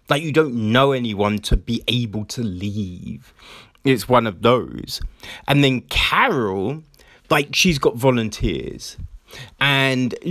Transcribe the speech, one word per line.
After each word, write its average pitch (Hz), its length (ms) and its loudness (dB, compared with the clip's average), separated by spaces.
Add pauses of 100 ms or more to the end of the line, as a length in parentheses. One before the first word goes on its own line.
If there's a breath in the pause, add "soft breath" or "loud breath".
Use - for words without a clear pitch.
Like, 147 120 0
you 156 120 -4
don't 147 220 4
know 120 360 4
anyone 104 480 0
to - 160 0
be 117 320 -2
able 107 380 -2
to - 180 -8
leave. 98 920 -8 (520 loud breath)
It's 127 240 2
one 117 180 6
of 90 140 -6
those. 104 580 0 (480 loud breath)
And 143 160 4
then 131 180 2
Carol, 143 1040 0 (460 soft breath)
like, 151 260 0
she's 160 240 2
got 143 160 2
volunteers. 110 1000 -2 (640 loud breath)
And 135 540 0 (160)